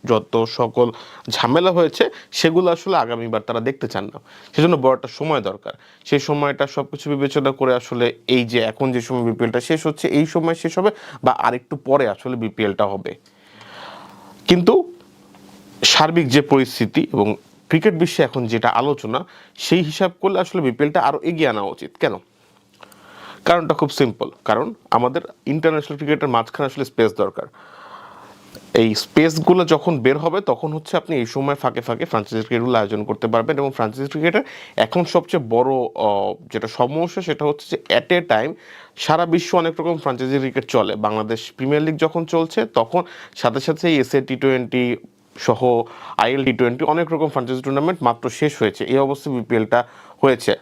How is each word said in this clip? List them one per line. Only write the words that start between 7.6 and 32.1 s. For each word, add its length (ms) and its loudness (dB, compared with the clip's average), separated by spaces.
আসলে 380 -2
এই 180 2
যে 160 0
এখন 320 -2
যে 80 0
সময় 320 -2
বিপিএলটা 280 0
শেষ 260 -2
হচ্ছে, 220 -2
এই 180 2
সময় 280 0
শেষ 240 -4
হবে 120 2
বা 80 4
আরেকটু 440 -2
পরে 320 2
আসলে 280 -4
বিপিএলটা 500 -2
হবে। 280 -6
কিন্তু 460 4
সার্বিক 440 4
যে 140 6
পরিস্থিতি 720 2
এবং 240 2
ক্রিকেট 260 2
বিশ্বে 300 0
এখন 220 -4
যেটা 220 0
আলোচনা, 560 -2
সেই 260 0
হিসাব 280 -2
করলে 200 0
আসলে 220 -2
বিপিএলটা 380 0
আরও 200 0
এগিয়ে 280 0
আনা 140 -2
উচিত। 340 -10
কেন? 180 -2
কারণটা 300 2
খুব 140 0
সিম্পল, 420 -2
কারণ 300 0
আমাদের 320 0
ইন্টারন্যাশনাল 500 -2
ক্রিকেটের 320 -2
মাঝখানে 380 -2
আসলে 180 -6
স্পেস 300 0
দরকার। 320 -4
এই 200 4
স্পেসগুলো 680 2
যখন 340 2
বের 200 2
হবে 220 -2
তখন 320 -4
হচ্ছে 240 -6
আপনি 200 -2
এই 100 -2
সময় 280 -2
ফাঁকে 260 -4
ফাঁকে 240 -4
ফ্র্যাঞ্চাইজি 420 -4